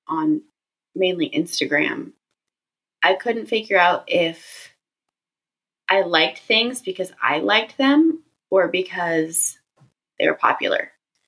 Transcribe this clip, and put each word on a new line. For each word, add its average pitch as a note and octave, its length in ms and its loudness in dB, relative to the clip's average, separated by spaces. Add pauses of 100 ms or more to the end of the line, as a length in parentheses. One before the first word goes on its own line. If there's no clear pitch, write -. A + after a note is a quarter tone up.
on D#3 360 0 (520)
mainly F#3 360 0
Instagram, D#3+ 840 -4 (880)
I F3+ 120 4
couldn't A3+ 320 -6
figure A3 320 -2
out F3 280 2
if - 680 -4 (1160)
I F#3+ 140 4
liked E3+ 380 2
things A#3 420 -2
because F#3 300 -8 (100)
I C#3+ 160 0
liked A3 400 0
them D4+ 440 4 (280)
or F#3 180 4
because E3+ 920 -2 (600)
they D#2+ 100 2
were - 60 2
popular. - 560 0 (380)